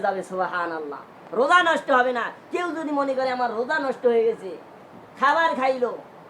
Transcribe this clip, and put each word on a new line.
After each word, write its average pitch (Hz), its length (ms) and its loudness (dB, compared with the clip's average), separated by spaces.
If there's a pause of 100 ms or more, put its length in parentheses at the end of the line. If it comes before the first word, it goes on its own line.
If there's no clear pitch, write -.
যাবে, 190 160 0 (100)
সুবহানাল্লাহ। 165 680 -4 (380)
রোজা 330 200 6 (100)
নষ্ট - 180 0 (100)
হবে 247 220 4
না। 208 60 -4 (280)
কেউ 349 140 -2 (100)
যদি 302 220 -4
মনে 277 180 0
করে 262 200 0
আমার 240 200 0
রোজা 262 280 -2
নষ্ট 254 260 -4
হয়ে 226 160 4
গেছে, 190 240 -4 (680)
খাবার 311 300 4 (100)
খাইলো, 254 320 0 (380)